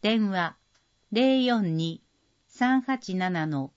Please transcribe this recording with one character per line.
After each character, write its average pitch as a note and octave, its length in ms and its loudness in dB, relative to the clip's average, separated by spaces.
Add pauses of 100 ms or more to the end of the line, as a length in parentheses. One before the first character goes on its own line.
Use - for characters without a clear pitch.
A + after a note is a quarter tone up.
電 G#3+ 280 2
話、 F3 280 -2 (540)
零 C4 340 2
四 G#3 320 0
二、 E3 240 -4 (460)
三 B3+ 340 0
八 B3+ 340 -6
七 F3+ 320 -2
の C#3+ 300 -4